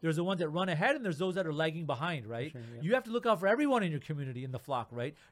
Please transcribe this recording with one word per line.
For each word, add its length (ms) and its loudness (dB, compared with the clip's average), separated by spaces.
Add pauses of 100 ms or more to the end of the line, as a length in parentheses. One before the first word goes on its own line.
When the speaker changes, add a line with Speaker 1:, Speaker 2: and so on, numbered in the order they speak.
Speaker 1:
there's 140 2
the 80 2
ones 160 0
that 100 0
run 200 0
ahead 260 2
and 80 -6
there's 140 -2
those 180 0
that 120 0
are 60 0
lagging 340 0
behind, 400 -2
right? 240 -4
Speaker 2:
Sure, 100 -12 (140)
yeah. 80 -12
Speaker 1:
You 100 2
have 120 4
to 60 -8
look 140 0
out 140 4
for 80 2
everyone 340 4
in 100 2
your 80 -2
community, 440 -6
in 80 -6
the 80 -4
flock, 320 -4
right? 240 -4 (160)